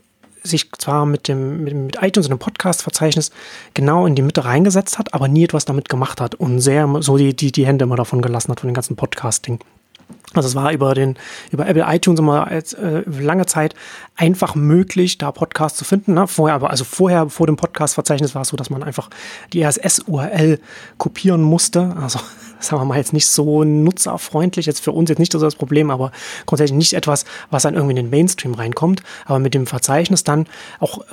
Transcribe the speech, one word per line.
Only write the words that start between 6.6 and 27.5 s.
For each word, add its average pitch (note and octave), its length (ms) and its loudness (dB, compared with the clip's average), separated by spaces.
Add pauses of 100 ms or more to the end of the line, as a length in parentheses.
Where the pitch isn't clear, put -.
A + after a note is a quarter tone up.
sehr C#3 280 2 (120)
so C#3 160 2
die, C#3 180 4
die, C3+ 180 -2
die C3+ 140 2
Hände C3+ 180 2
immer B2 120 0
davon B2 260 0
gelassen A#2+ 280 -2
hat, A#2+ 100 -4
von B2+ 80 -6
dem A#2+ 60 -2
ganzen B2 220 -6
Podcasting. - 640 -6 (760)
Also C3+ 140 2
es B2 60 -4
war C#3 180 0
über C3+ 220 2
den, C3+ 220 0 (340)
über D3 160 -2
Apple D#3+ 200 2
iTunes E3+ 320 2
immer D3+ 280 2
als, D#3+ 280 -6
äh, E3+ 320 -4
lange D#3 380 -2
Zeit D#3 300 -2 (400)
einfach F3 400 2
möglich, F3 640 2
da C#3+ 140 -4
Podcasts - 460 -4
zu - 60 -8
finden, G3 300 2
ne? F#3 120 4
Vorher D#3 280 2
aber, C#3 160 0
also B2+ 140 -2
vorher, F3+ 440 2
vor D#3+ 180 0
dem D3+ 100 2
Podcast-Verzeichnis D3 800 0
war C3+ 80 -6
es C3 60 -4
so, D3 80 -6
dass C3 140 -8
man C3+ 120 -6
einfach - 280 -8 (420)
die E3+ 80 0
R D3+ 80 4
S C#3 80 0
S-U - 420 -2
R C#3 140 -4
L D#3 280 2 (360)
kopieren E3+ 460 0
musste. F3 580 2
Also, C3 200 -4 (200)
<laughs> - 200 -20
sagen D3+ 200 -4
wir C3 60 -2
mal, C3+ 120 0
jetzt - 140 -2
nicht D3+ 140 2
so D3+ 380 2
nutzerfreundlich, D#3 1000 0
jetzt D3 160 -2
für D3 120 -2
uns E3 180 2
jetzt D3+ 80 0
nicht E3 140 2
so D#3+ 60 0
das D3+ 180 0
Problem, D3 340 0
aber C3 200 -2 (360)
grundsätzlich D3 300 2
nicht D#3 180 2
etwas, C#3+ 300 0 (260)